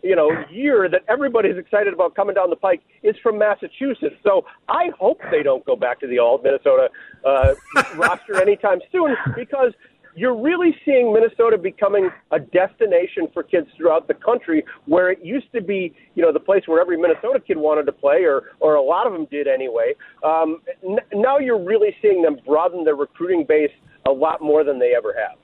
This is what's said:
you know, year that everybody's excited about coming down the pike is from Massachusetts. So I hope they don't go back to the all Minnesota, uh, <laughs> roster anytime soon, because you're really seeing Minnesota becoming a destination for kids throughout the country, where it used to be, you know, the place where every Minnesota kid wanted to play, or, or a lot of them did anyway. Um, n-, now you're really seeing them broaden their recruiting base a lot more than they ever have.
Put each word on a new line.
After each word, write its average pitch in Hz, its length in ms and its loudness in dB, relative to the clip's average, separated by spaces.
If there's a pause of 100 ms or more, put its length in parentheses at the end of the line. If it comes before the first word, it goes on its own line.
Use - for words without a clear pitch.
you 359 120 2
know, 156 140 4 (200)
year 220 400 0
that 175 180 0
everybody's 226 500 0
excited 202 360 -2
about 170 220 -2
coming 202 200 -2
down 185 140 0
the 165 60 -4
pike 185 260 -2 (220)
is 214 180 0
from 214 160 -2
Massachusetts. 214 840 -4
So 190 220 2 (220)
I 349 220 -2 (100)
hope 208 200 0 (120)
they 151 120 0
don't 131 220 0
go 131 100 0
back 120 260 -4
to 139 60 -10
the 123 120 -2
all 120 240 4
Minnesota, 135 460 2 (360)
uh, 135 280 2 (220)
<laughs> - 200 0
roster 180 460 -2
anytime 196 380 2 (120)
soon, 311 240 0 (200)
because 254 380 -2 (420)
you're 240 200 -2
really 330 480 0
seeing 247 300 2
Minnesota 226 440 2
becoming 175 520 0 (220)
a 151 80 0
destination 180 960 -2
for 170 100 -8
kids 170 240 -2 (100)
throughout 160 320 0
the 147 40 -2
country, 190 500 -2 (220)
where 180 240 2
it 190 140 -4
used 226 300 -8
to 233 80 -4
be, 180 320 -6 (220)
you 170 80 -2
know, 165 100 4
the 139 60 0
place 190 260 0
where 165 160 2
every 175 160 -2
Minnesota 180 420 0
kid - 180 -4
wanted 151 280 0
to 139 80 -4
play, 147 320 0
or, 139 180 0 (160)
or 156 160 2
a 143 60 4
lot 170 260 0
of 214 60 -4
them 160 180 -8
did 147 160 -4
anyway. 131 460 -2 (300)
Um, 160 380 -2 (220)
n-, 190 160 -4 (140)
now 247 240 0
you're 247 260 -2
really 208 380 0
seeing 196 220 2
them 151 220 2
broaden 170 380 0
their 156 120 0
recruiting 165 520 -4
base 151 240 2 (340)
a 135 60 2
lot 156 300 -2
more 151 240 2
than 139 140 -2
they 123 180 2
ever 110 200 -4
have. 104 260 -8